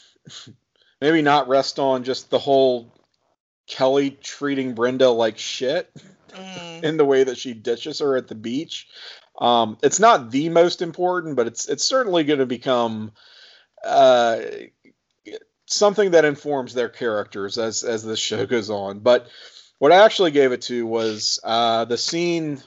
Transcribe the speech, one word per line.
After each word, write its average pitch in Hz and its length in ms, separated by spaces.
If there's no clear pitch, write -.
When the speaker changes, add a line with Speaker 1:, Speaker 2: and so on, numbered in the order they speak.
Speaker 1:
maybe 156 220
not 143 260
rest 135 320
on 131 240
just 127 260
the 131 100
whole 127 520
Kelly 139 460
treating 135 600
Brenda 127 360
like 113 280
shit 143 520
Speaker 2:
Mm. 175 500
Speaker 1:
in 160 140
the 151 80
way 135 180
that 123 140
she 127 160
ditches 117 460
her 139 180
at 120 100
the 113 80
beach. 117 520
Um, 117 420
it's - 180
not 185 320
the 147 180
most 170 320
important, 175 560
but 117 100
it's, - 220
it's 147 160
certainly 208 400
gonna 139 200
become, 117 680
uh, 123 540
something 202 460
that 160 140
informs 139 480
their 120 160
characters 104 680
as, 113 260
as 113 200
the 110 140
show 107 280
goes 107 240
on. 101 300
But 123 280
what 143 120
I 196 140
actually 202 260
gave 139 200
it 120 120
to 120 220
was, 113 580
uh, 113 420
the 117 120
scene 165 680